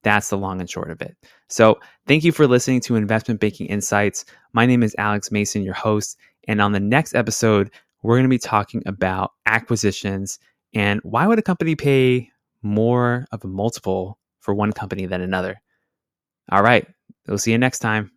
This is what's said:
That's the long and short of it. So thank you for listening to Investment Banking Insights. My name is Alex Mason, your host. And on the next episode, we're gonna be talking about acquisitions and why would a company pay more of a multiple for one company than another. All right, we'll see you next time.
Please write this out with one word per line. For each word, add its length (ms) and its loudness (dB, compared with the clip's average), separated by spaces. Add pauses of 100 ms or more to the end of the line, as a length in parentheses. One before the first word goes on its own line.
That's 260 0
the 80 -4
long 240 -6
and 80 -8
short 200 -10
of 120 -12
it. 160 -12 (320)
So 300 4 (280)
thank 160 2
you 80 4
for 160 4
listening 340 2
to 140 -2
Investment 460 -2
Banking 260 -4
Insights. 560 -2 (300)
My 120 4
name 160 4
is 160 0
Alex 340 -4
Mason, 320 -2
your 100 -6
host. 440 -4 (300)
And 140 0
on 100 2
the 80 0
next 340 0
episode, 580 2 (320)
we're 120 2
gonna 140 4
be 80 2
talking 480 -4
about 480 -4 (140)
acquisitions 920 -2 (340)
and 300 0
why 240 0
would 120 2
a 40 -4
company 320 0
pay 560 2 (300)
more 720 0
of 100 -12
a 40 -12
multiple 680 -4 (220)
for 140 -4
one 180 0
company 360 -8
than 140 -6
another. 380 -4 (920)
All 120 4
right, 220 4 (420)
we'll 100 -2
see 140 -2
you 60 2
next 220 0
time. 380 -2